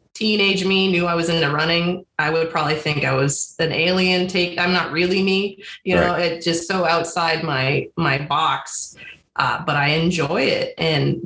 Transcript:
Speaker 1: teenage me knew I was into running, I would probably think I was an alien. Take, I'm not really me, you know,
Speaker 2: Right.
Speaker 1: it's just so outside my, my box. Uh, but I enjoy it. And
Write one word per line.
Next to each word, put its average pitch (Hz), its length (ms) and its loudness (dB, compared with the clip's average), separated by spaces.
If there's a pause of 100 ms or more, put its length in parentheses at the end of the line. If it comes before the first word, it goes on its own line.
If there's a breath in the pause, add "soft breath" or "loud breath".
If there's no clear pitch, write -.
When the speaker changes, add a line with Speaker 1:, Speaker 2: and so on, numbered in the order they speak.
(140)
Speaker 1:
teenage 196 500 0
me 190 260 2
knew 175 160 2
I 170 80 0
was 165 140 0
into 165 260 2
running, 170 500 0 (140)
I 151 120 0
would 160 200 0
probably 151 240 0
think 151 300 -2
I 135 100 2
was 139 460 -2
an 160 100 0
alien. 180 560 2
Take, 175 320 -2
I'm 175 140 2
not 165 180 0
really 180 320 2
me, 196 400 -2 (220 loud breath)
you 185 100 2
know, 175 200 4
Speaker 2:
Right. 170 180 0
Speaker 1:
it's 165 120 -8
just 170 220 -2
so 185 180 0
outside 165 600 0
my, 135 520 0
my 143 300 2
box. 143 720 -2 (400 loud breath)
Uh, 123 280 -2
but 147 120 0
I 143 140 2
enjoy 165 520 0
it. - 340 -2
And 143 500 0